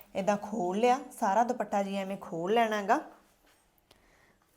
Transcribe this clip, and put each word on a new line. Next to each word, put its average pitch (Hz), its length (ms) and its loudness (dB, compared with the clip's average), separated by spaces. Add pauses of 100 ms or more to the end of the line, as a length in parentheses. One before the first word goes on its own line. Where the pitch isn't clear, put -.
(160)
ਇੱਦਾਂ 196 200 2
ਖੋਲ 202 420 -4
ਲਿਆ, 247 200 4 (220)
ਸਾਰਾ 220 240 4
ਦੁਪੱਟਾ 214 380 -2
ਜੀ 196 140 -4
ਐਵੇਂ 190 200 -6
ਖੋਲ 180 360 -4
ਲੈਣਾ 220 240 2
ਹੈਗਾ। 208 240 2 (1600)